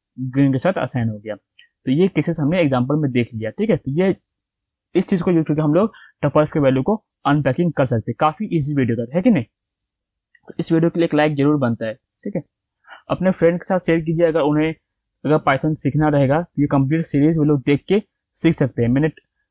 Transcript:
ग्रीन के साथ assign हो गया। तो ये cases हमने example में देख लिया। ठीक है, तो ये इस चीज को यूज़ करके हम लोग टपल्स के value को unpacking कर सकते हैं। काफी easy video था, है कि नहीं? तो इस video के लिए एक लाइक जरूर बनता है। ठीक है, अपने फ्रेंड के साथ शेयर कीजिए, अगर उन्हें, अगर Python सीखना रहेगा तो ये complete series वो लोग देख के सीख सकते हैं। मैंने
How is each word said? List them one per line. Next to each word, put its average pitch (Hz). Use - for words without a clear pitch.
ग्रीन 135
के 131
साथ 185
assign 120
हो 107
गया। 104
तो -
ये 165
cases 165
हमने 160
example 131
में 151
देख 120
लिया। 110
ठीक 214
है, 175
तो -
ये 180
इस 190
चीज 185
को 185
यूज़ 165
करके 156
हम 151
लोग 202
टपल्स 151
के 160
value 131
को 208
unpacking 143
कर 143
सकते 117
हैं। 113
काफी 156
easy 147
video 120
था, 120
है 180
कि 196
नहीं? 190
तो -
इस -
video 165
के 170
लिए 170
एक 156
लाइक 151
जरूर 143
बनता 117
है। 110
ठीक -
है, 180
अपने 185
फ्रेंड 170
के -
साथ 185
शेयर 165
कीजिए, 165
अगर 160
उन्हें, 151
अगर 147
Python 147
सीखना 147
रहेगा 143
तो 170
ये 147
complete 147
series 151
वो 151
लोग 143
देख 143
के 202
सीख 165
सकते 123
हैं। 113
मैंने 139